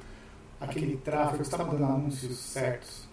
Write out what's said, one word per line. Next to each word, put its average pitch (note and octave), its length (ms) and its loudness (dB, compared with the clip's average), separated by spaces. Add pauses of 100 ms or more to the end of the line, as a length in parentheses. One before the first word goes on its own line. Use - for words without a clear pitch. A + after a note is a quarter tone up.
(600)
aquele C#3+ 380 0
tráfego, D3+ 480 2
você - 100 0
tá F3 80 0
mandando D3 220 4
anúncios C3+ 540 2
certos - 720 -2